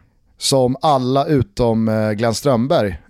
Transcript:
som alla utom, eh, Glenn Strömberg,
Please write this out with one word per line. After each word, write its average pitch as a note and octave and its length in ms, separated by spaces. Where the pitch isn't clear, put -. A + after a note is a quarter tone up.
som C3 440
alla C3+ 440
utom, A#2 640
eh, A2 220
Glenn A2 240
Strömberg, C3 520